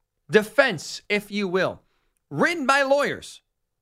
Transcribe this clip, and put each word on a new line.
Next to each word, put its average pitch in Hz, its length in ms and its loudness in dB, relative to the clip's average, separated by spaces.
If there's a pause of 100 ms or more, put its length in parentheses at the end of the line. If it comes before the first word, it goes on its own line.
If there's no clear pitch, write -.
(300)
defense, 214 800 0
if 208 220 -4
you 202 160 -4
will, 170 340 -2 (480)
written 302 380 0
by 277 160 4
lawyers 269 580 -2 (400)